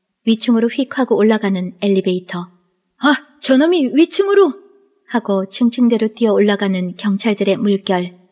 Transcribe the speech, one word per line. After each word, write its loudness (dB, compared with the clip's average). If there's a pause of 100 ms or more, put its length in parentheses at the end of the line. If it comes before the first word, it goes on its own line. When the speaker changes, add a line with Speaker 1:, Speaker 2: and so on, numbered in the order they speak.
(240)
Speaker 1:
위층으로 0
휙 -6
하고 0
올라가는 0
엘리베이터. -4 (500)
Speaker 2:
"아, 2 (280)
저놈이 2
위층으로!" 2 (520)
Speaker 1:
하고 -4
층층대로 0
뛰어 0
올라가는 0
경찰들의 -2
물결. -2 (140)